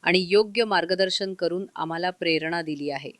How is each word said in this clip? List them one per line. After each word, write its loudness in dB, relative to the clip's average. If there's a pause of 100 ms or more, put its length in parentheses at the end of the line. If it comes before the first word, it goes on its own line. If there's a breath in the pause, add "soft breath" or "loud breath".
आणि 2
योग्य 4
मार्गदर्शन 0
करून -2 (100)
आम्हाला -4
प्रेरणा -2
दिली -6
आहे. -8